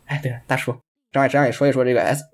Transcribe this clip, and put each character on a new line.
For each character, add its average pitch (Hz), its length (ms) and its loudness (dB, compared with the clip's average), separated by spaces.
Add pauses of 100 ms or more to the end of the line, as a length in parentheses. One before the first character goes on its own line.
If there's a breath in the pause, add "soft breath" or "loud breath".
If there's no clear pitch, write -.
哎， 147 160 -6
对， 123 120 -6 (120)
大 131 100 -2
叔， - 160 -4 (400)
正 135 100 2
好， 131 60 2
正 143 120 2
好 143 60 4
你 117 60 0
说 143 160 0
一 135 40 2
说 127 120 2
这 123 80 2
个 120 100 2
S， 147 200 -2 (120)